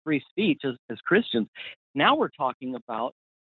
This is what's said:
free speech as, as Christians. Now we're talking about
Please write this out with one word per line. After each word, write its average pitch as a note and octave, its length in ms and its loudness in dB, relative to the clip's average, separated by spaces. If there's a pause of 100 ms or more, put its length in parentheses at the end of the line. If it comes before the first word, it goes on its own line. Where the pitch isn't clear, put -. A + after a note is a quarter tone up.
free D3+ 240 0
speech F3 360 0
as, B2+ 100 -2 (160)
as A2+ 80 -10
Christians. - 500 2 (460)
Now F#3+ 200 4
we're C4 140 0
talking C3 460 -4
about A#2 400 -6 (320)